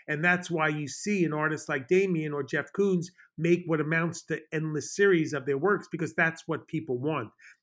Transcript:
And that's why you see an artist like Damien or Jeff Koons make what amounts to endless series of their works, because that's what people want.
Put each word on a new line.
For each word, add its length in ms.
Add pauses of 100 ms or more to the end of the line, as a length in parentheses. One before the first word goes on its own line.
And 160
that's 280
why 180
you 180
see 380
an 80
artist 340
like 220
Damien 460
or 80
Jeff 320
Koons 320 (320)
make 260
what 160
amounts 460
to 120 (140)
endless 420
series 380
of 140
their 100
works, 340
because 220
that's 340
what 220
people 300
want. 320 (320)